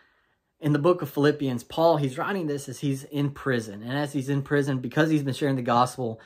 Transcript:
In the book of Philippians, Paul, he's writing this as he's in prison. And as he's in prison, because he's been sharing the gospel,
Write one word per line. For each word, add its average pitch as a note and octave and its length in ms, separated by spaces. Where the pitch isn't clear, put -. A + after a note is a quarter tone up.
In D3+ 140
the C#3+ 60
book F3 220
of C#3+ 80
Philippians, C#3+ 540
Paul, E3 340
he's C3+ 200
writing F3+ 300
this C#3+ 220
as B2 100
he's C3+ 240
in C#3+ 280
prison. A2 520
And B2 140
as D3 160
he's C3+ 160
in C#3 120
prison, C#3 380
because D#3 300
he's D3+ 140
been C3+ 100
sharing C3+ 240
the B2+ 40
gospel, A#2+ 640